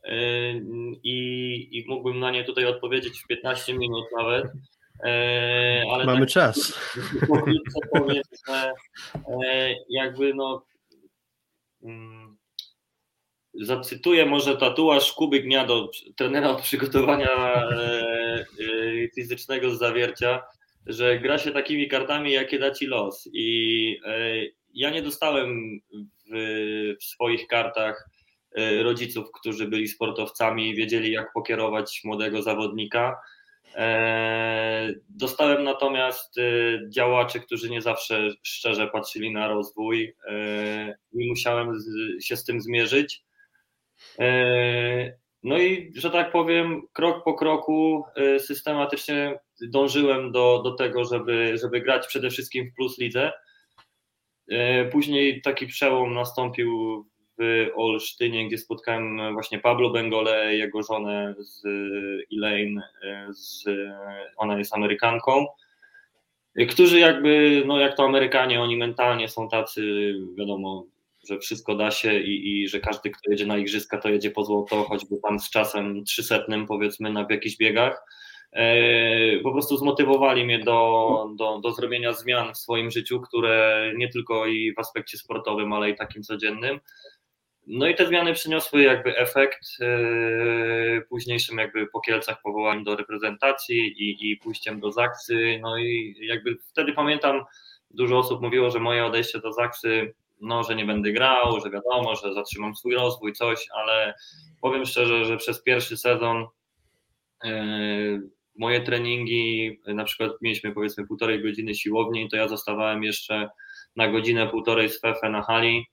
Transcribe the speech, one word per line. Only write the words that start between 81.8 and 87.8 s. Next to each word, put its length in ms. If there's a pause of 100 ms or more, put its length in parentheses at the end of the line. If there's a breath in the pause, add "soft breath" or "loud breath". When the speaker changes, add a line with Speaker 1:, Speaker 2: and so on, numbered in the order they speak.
Speaker 1:
zmian 420
w 40
swoim 320
życiu, 300
które 760
nie 120
tylko 380
i 280
w 40
aspekcie 400
sportowym, 540
ale 180
i 60
takim 260
codziennym. 580 (840 soft breath)
No 220